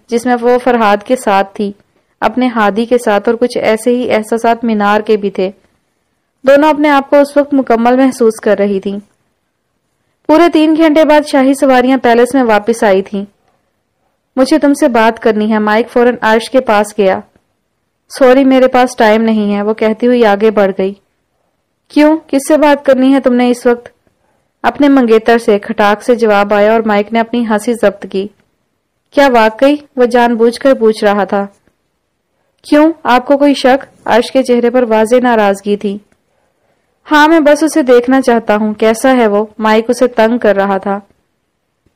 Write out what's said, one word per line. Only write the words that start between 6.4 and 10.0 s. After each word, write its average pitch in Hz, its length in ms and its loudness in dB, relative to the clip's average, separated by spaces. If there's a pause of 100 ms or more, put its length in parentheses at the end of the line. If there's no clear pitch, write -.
दोनों 285 240 4
अपने 294 180 -2
आप 277 200 0
को 285 120 2
उस 285 160 0
वक्त 285 180 -2
मुकम्मल 240 420 0
महसूस 254 460 0
कर 202 160 0
रही 202 220 -2
थीं। 202 200 -10 (1300)